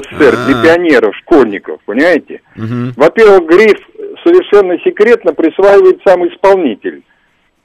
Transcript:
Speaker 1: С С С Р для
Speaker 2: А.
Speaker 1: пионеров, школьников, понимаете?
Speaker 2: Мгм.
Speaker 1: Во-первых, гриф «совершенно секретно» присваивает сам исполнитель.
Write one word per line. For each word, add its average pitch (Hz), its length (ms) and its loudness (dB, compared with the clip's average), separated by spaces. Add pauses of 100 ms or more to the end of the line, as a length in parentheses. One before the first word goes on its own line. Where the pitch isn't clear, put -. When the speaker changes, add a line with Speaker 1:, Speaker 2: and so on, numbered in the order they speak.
Speaker 1:
С - 40 -16
С - 100 -18
С 92 40 -10
Р 123 160 2 (100)
для 123 140 0
Speaker 2:
А. - 20 0
Speaker 1:
пионеров, 160 540 0
школьников, 104 680 -2
понимаете? 135 580 -4 (120)
Speaker 2:
Мгм. 120 420 -8
Speaker 1:
Во-первых, 190 520 2
гриф 202 300 2 (460)
«совершенно 359 600 0
секретно» 190 480 0
присваивает 185 760 0
сам 180 220 0
исполнитель. 135 720 -4 (640)